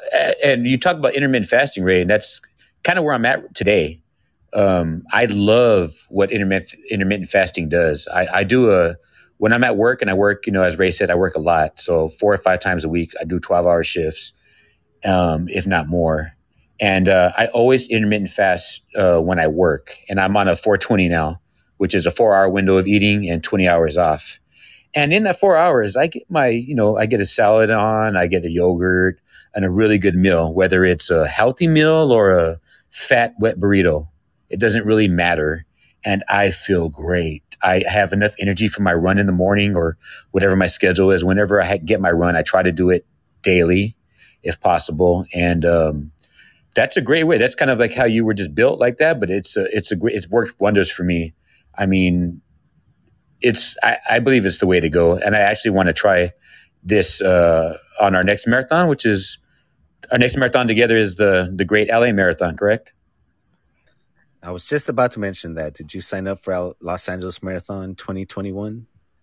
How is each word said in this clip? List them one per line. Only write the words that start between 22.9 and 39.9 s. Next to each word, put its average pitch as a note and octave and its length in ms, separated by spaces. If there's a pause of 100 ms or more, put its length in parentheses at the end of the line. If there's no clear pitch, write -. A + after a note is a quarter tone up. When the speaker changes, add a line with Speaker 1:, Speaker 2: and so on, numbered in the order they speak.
Speaker 1:
and E2 160
twenty F#2+ 240
hours E2 300
off. D#2 400 (560)
And D3 180
in G#3+ 120
that F#3 140
four F#3 200
hours, B2+ 360
I C#3+ 120
get - 240
my, C#3+ 180
you A#2+ 260
know, G#2+ 220
I A2 80
get A2 160
a F#2+ 60
salad A2 440
on, A2 460
I F2 120
get F2 180
a E2 40
yogurt, F2+ 680 (340)
and G2 100
a F#2 60
really G#2+ 280
good F#2 160
meal, E2+ 400
whether F#2 320
it's F2+ 240
a D#2+ 180
healthy C3 400
meal D#3 420
or G#2+ 200
a E2+ 280 (320)
fat, A#2+ 480
wet G#2 200
burrito. F2+ 480 (440)
It F#2+ 100
doesn't A2 260
really A2 220
matter. E2+ 580 (400)
And G2 240
I G2+ 220
feel F2 360
great. D#2+ 540 (200)
I F#2 240
have G2 280
enough G#2 240
energy G2+ 280
for G2+ 140
my F2+ 140
run F2+ 240
in G2+ 80
the F#2+ 60
morning G2+ 440
or E2 220 (320)